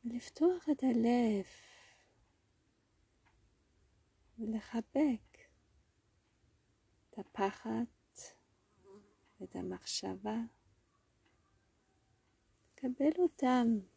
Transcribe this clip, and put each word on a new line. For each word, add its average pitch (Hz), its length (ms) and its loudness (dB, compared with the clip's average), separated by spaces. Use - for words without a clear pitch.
ולפתוח 302 640 -2
את 269 120 0
הלב 233 640 2
ולחבק 226 1000 -2
את - 100 -16
הפחד 220 680 -4
ואת 185 160 -14
המחשבה. 190 800 -6
לקבל 269 460 0
אותם. 254 480 4